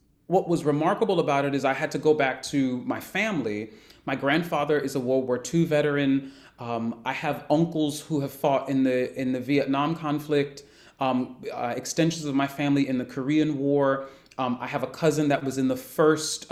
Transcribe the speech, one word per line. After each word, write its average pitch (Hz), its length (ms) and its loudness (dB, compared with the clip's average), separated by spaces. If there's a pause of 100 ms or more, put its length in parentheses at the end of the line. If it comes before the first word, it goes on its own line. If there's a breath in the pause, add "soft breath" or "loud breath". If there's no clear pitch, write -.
(260)
what 180 220 2
was 170 160 0
remarkable 170 560 2
about 139 240 2
it 139 100 0
is 131 100 0
I 135 100 2
had 151 180 -4
to 156 60 -2
go 151 160 4
back 135 300 0
to 127 340 0
my 117 200 -4
family. 117 720 -2 (340 loud breath)
My 135 120 -4
grandfather 147 600 0
is 139 160 -4
a 147 60 -2
World 131 260 0
War 123 120 0
Two 165 260 0
veteran. 143 680 2 (260 loud breath)
Um, 117 460 -4
I 131 80 -2
have 143 380 -4
uncles 156 500 2
who 156 200 -4
have 139 120 -4
fought 139 360 0
in 135 140 2
the, 127 380 2
in 131 120 -2
the 127 80 -2
Vietnam 143 560 2
conflict, 147 680 -2 (360 loud breath)
um, 127 360 0 (160)
uh, 120 240 -4
extensions 165 480 -2
of 143 100 -4
my 139 120 2
family 143 420 0
in 131 100 -2
the 123 60 -4
Korean 147 540 0
War. 139 500 2 (300 loud breath)
Um, 127 220 -2
I - 60 -8
have 143 160 -4
a 127 40 -4
cousin 151 420 0
that 143 140 2
was 131 160 -4
in 135 80 2
the 131 100 0
first, 156 760 0